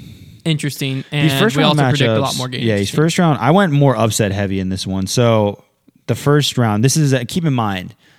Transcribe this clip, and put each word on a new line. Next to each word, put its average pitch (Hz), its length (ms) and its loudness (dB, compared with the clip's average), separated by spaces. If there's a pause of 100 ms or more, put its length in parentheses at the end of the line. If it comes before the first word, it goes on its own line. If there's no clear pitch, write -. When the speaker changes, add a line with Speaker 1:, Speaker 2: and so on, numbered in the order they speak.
(440)
Speaker 1:
interesting. 139 680 -4
And 147 180 0
Speaker 2:
These 135 120 0
first 139 160 0
Speaker 1:
we 151 80 2
Speaker 2:
round 151 160 2
Speaker 1:
also 131 100 2
predict 139 180 2
a 110 120 2
lot 131 140 -2
Speaker 2:
matchups, 139 40 -6
Speaker 1:
more 127 100 -4
games. 123 160 -6
Speaker 2:
yeah, 107 120 0
these 98 140 -2
first 160 280 0
round, 165 220 2
I 123 100 2
went 185 220 2
more 139 240 4
upset 107 340 0
heavy 98 300 -2
in 92 80 -4
this 95 180 -6
one. 95 220 -4
So 110 560 0 (420)
the 123 80 -2
first 143 420 0
round, 110 280 2
this 135 120 2
is, 143 160 2
a, 123 120 0
keep 170 200 -4
in 147 80 0
mind, 101 440 -4 (220)